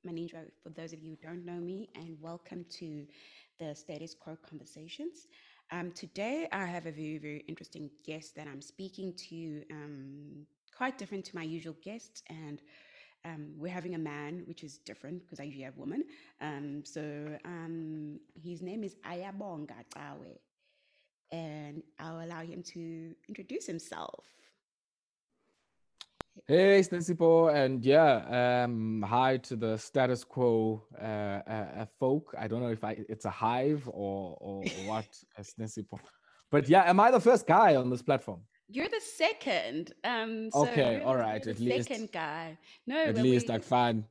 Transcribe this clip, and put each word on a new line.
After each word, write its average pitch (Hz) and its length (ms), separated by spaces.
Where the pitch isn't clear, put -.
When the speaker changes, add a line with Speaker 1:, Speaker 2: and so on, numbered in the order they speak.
Speaker 1:
Maninjwa, 165 380
for 165 80
those 165 240
of 156 80
you 160 80
who 156 180
don't 175 160
know 175 160
me, 190 360
and 165 240
welcome 170 440
to 151 280
the 156 160
Status 156 400
Quo 160 220
Conversations. 165 800
Um, 175 220
today, 247 580
I 196 140
have 175 220
a 165 40
very, 156 280
very 147 280
interesting 160 440
guest 156 320
that 151 120
I'm 139 140
speaking 190 500
to, 160 420
um, 147 760
quite 262 220
different 196 300
to - 100
my 170 60
usual 160 400
guests, - 480
and, 156 320
um, 151 320
we're 170 140
having 180 220
a 165 40
man, 147 480
which 165 180
is 143 140
different 160 500
'cause 151 120
I 143 40
usually 135 200
have 135 120
women. 190 280
Um, 143 460
so, 151 580
um, 160 760
his 170 280
name 202 200
is 196 120
Ayabonga 175 840
Cawe, 143 480
and 151 520
I'll 165 260
allow 165 200
him 170 180
to 165 400
introduce 214 380
himself. - 580
Speaker 2:
Hey, 190 340
Sinesipho, 165 760
and 131 300
yeah, 123 800
um, 110 380
hi 127 360
to 123 180
the 110 200
Status 127 480
Quo, 113 580
uh, - 60
uh, 104 640
uh, 110 60
folk. 139 400
I 110 100
don't 113 140
know 120 80
if 110 120
I, 110 140
it's 107 160
a 101 60
hive 127 580
or, 98 520
or, 98 220
or 95 260
what, 110 180
Speaker 1:
<laughs> - 120
Speaker 2:
uh, 104 40
Sinesipho. 107 560
But 147 180
yeah, 175 200
am 185 100
I 220 120
the 247 100
first 233 260
guy 180 300
on 127 140
this 123 120
platform? 120 380
Speaker 1:
You're 277 200
the 453 120
second. 170 920
Um, 220 480
so 143 180
Speaker 2:
Okay, 127 300
Speaker 1:
you're - 80
Speaker 2:
all 131 80
Speaker 1:
the, 131 60
Speaker 2:
right, 107 240
Speaker 1:
you're 110 80
Speaker 2:
at 101 60
Speaker 1:
the 117 60
Speaker 2:
least. 123 240
Speaker 1:
second 220 240
guy. 160 440
No, 262 180
Speaker 2:
At 110 120
Speaker 1:
but 117 60
Speaker 2:
least, 123 260
Speaker 1:
we - 60
Speaker 2:
like, 110 100
fine. 120 460